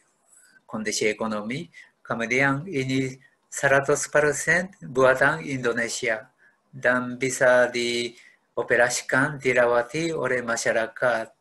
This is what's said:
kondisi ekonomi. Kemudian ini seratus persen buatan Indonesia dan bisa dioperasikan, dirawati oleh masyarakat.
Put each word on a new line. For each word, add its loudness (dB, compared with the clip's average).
kondisi -2
ekonomi. -4
Kemudian 0
ini -2
seratus 0
persen 2
buatan 2
Indonesia -4
dan -2
bisa 4
dioperasikan, -2
dirawati 0
oleh -2
masyarakat. -2